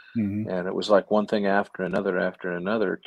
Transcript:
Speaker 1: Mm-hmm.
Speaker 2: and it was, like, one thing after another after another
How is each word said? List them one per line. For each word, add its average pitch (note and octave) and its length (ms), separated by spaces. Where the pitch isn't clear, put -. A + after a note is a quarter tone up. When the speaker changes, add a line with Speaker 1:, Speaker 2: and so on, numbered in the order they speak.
Speaker 1:
Mm-hmm. G#2 340
Speaker 2:
and F#2 180
it G2 60
was, F#2 160
like, G2+ 220
one G#2 160
thing G#2 200
after G2 360
another F#2+ 340
after F#2 360
another F#2 520